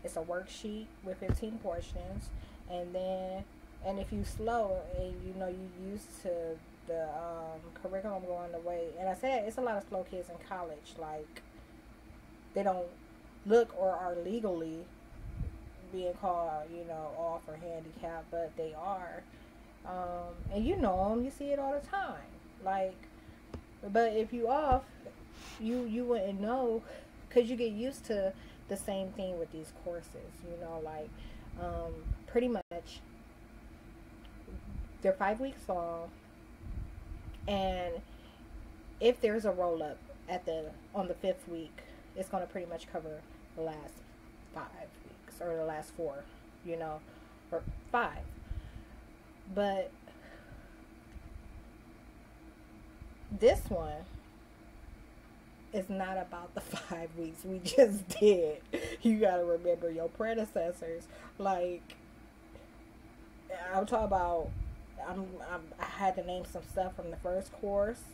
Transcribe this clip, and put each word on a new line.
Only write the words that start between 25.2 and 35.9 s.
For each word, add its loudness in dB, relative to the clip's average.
you, 2
you 2
wouldn't 4
know, 4
'cause 10
you 2
get 2
used -2
to 2
the 0
same -2
thing -2
with -2
these -8
courses, -6
you -8
know, -4
like, -6
um, -2
pretty 6
much -2
they're 6
five 4
weeks -4
long, -2